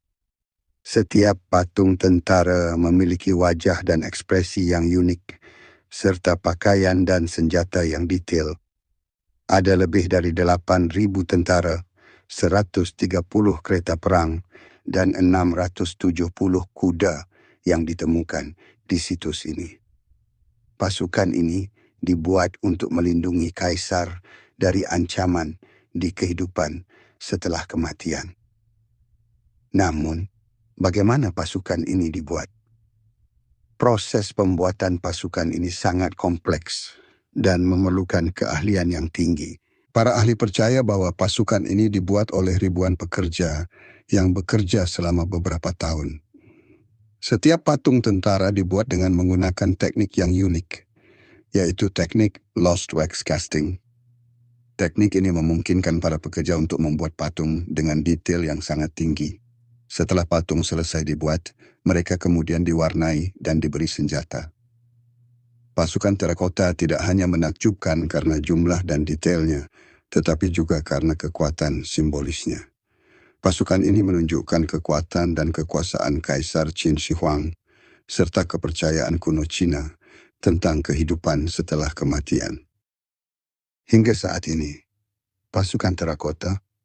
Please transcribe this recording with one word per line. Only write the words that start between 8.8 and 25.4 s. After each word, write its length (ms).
Ada 240
lebih 320
dari 240
delapan 560
ribu 400
tentara, 560
seratus 640
tiga 320
puluh 320
kereta 400
perang, 480
dan 320
enam 320
ratus 480
tujuh 320
puluh 320
kuda 480
yang 160
ditemukan 720
di 160
situs 480
ini. 320
Pasukan 560
ini 320
dibuat 640
untuk 320
melindungi 560
kaisar 720
dari 320
ancaman 720